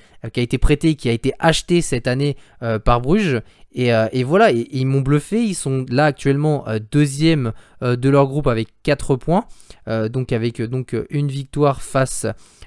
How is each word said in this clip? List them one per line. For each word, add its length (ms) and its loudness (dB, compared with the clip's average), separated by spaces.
euh, 60 -10
qui 100 -4
a 40 2
été 160 -2
prêté, 360 2
qui 140 -4
a 20 2
été 280 -2
acheté 420 2
cette 260 -4
année, 300 -2
euh, 160 -2
par 240 2
Bruges. 400 0
Et, 160 0
euh, 200 4
et 120 0
voilà, 280 4
et, 80 0
et 180 -6
ils 80 -2
m'ont 160 2
bluffé. 400 0
Ils 140 -2
sont 340 -4
là 160 2
actuellement, 600 0
euh, 100 -4
deuxième, 640 2
euh, 140 0
de 140 -2
leur 180 4
groupe 180 -4
avec 220 0
quatre 320 0
points, 300 -2
euh, 200 -2
donc 240 -4
avec, 280 -2
euh, 80 -4
donc, 260 -6
euh, 160 -6
une 200 -2
victoire 520 -2
face 460 -2